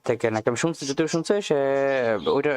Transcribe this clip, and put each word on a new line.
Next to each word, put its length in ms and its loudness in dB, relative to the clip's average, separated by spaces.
থেকে 280 0
নাকি 180 0
আমি 80 -2
শুনছি, 280 -2
যদিও 220 -2
শুনছি 340 0
সে 140 0
ওইটা, 320 2